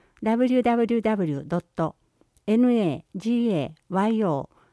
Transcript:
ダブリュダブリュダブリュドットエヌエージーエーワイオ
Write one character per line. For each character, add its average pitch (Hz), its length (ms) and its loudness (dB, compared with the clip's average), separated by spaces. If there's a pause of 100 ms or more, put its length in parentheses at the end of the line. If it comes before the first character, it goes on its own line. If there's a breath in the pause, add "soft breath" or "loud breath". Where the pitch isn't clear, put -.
(220 soft breath)
ダ 220 140 0
ブ 247 100 4
リ 247 140 2
ュ - 20 2
ダ 240 140 2
ブ 233 100 2
リ 233 120 0
ュ 214 40 0
ダ 220 140 0
ブ 190 100 0
リ 151 60 -2
ュ 139 120 -6
ド 170 140 -4
ッ 175 60 -6 (100)
ト 160 220 -4 (500)
エ 214 100 2
ヌ 247 160 4
エ 233 120 2
ー 160 180 -4 (140)
ジ 208 140 -4
ー 240 200 0
エ 156 240 -2
ー - 200 -12
ワ 196 120 0
イ 220 160 0
オ 156 260 -2 (240 soft breath)